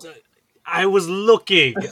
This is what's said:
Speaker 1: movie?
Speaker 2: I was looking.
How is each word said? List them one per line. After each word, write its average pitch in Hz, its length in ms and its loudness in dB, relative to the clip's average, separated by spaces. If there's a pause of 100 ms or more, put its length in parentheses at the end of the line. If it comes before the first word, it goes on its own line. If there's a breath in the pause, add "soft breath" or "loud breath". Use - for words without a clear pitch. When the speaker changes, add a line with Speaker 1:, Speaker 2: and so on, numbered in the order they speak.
Speaker 1:
movie? 160 140 -20 (500)
Speaker 2:
I 170 220 -4
was 190 200 0
looking. 190 680 2 (160)